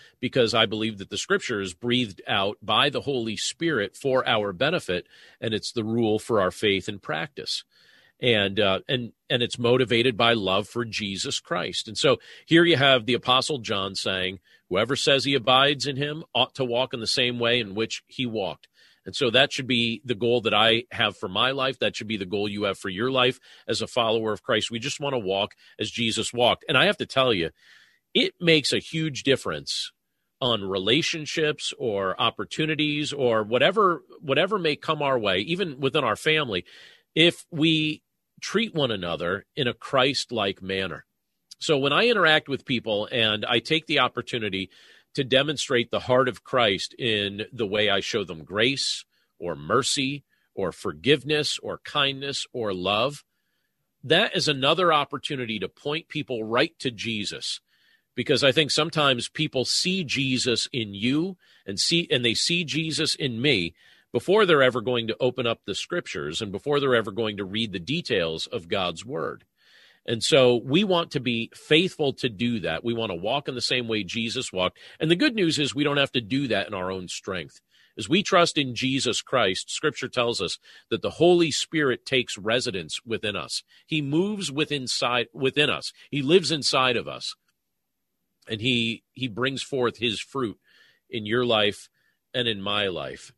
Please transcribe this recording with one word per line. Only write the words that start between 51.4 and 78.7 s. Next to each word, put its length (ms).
or 160
kindness 720
or 220
love, 500
that 320
is 120
another 440
opportunity 680
to 100
point 380
people 360
right 360
to 100
Jesus. 720
Because 300
I 80
think 180
sometimes 600
people 340
see 400
Jesus 640
in 220
you 460
and 140
see, 300
and 120
they 120
see 300
Jesus 500
in 260
me 340
before 340
they're 160
ever 180
going 280
to 100
open 280
up 180
the 100
Scriptures 680
and 100
before 260
they're 160
ever 160
going 280
to 60
read 280
the 60
details 680
of 220
God's 360
Word. 400
And 140
so 420
we 200
want 260
to 100
be 320
faithful 640
to 140
do 320
that. 240
We 100
want 160
to 60
walk 320
in 80
the 40
same 280
way 160
Jesus 480
walked. 260
And 100
the 60
good 180
news 240
is 160
we 80
don't 140
have 160
to 80
do 260
that 220
in 60
our 180
own 160
strength. 520
As 100
we 140
trust 340
in 200